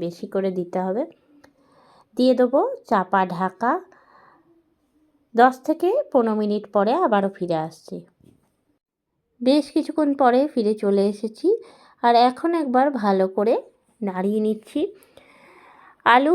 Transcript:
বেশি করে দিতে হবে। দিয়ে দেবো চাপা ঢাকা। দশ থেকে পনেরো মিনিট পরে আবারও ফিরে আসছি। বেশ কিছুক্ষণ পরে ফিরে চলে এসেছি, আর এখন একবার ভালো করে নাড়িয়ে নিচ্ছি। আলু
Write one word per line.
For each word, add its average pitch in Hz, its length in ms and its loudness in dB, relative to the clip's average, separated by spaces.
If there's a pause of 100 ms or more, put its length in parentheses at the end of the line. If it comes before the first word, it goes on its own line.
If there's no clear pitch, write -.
বেশি 170 300 -10
করে 196 160 -2 (100)
দিতে 180 280 -6
হবে। 208 160 -4 (1160)
দিয়ে 254 220 4
দেবো 254 200 2 (300)
চাপা 190 320 0 (140)
ঢাকা। 185 360 -4 (1600)
দশ 254 200 6 (120)
থেকে 320 220 -2 (220)
পনেরো 226 300 0
মিনিট 208 220 -2 (120)
পরে 202 180 2 (120)
আবারও 202 320 0
ফিরে 175 200 -4 (100)
আসছি। - 300 -18 (1400)
বেশ 277 320 2
কিছুক্ষণ 311 360 -2 (120)
পরে 247 180 4 (140)
ফিরে 214 200 -2 (100)
চলে 202 200 2 (100)
এসেছি, 220 340 -8 (560)
আর 240 120 4
এখন 254 340 2 (120)
একবার 254 300 0
ভালো 202 360 0
করে 208 280 0 (460)
নাড়িয়ে 202 440 -4
নিচ্ছি। 214 360 -6 (1200)
আলু 269 300 6